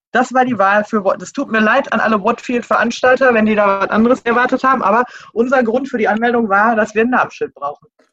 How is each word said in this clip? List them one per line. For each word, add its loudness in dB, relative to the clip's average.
das 0
war 4
die -4
Wahl 2
für -4
What-, -2
es -16
tut -6
mir 0
leid 0
an -2
alle 0
Whatfield-Veranstalter, 0
wenn 2
die 2
da 2
was -4
anderes 2
erwartet 0
haben, 0
aber 2
unser 0
Grund -2
für -6
die 0
Anmeldung 0
war, 2
dass -2
wir 0
ein 0
Namensschild -4
brauchen. -12